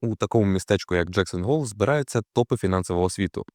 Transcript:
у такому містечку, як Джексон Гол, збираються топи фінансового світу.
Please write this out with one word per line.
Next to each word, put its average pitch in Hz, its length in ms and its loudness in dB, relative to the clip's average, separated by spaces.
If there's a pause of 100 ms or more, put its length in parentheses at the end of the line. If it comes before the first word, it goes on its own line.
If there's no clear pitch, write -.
у 110 140 -2
такому 107 280 2
містечку, 95 500 0
як 87 160 0
Джексон 90 340 -2
Гол, 143 220 0
збираються 117 560 0 (100)
топи 120 240 2
фінансового 92 540 0
світу. - 340 -4 (100)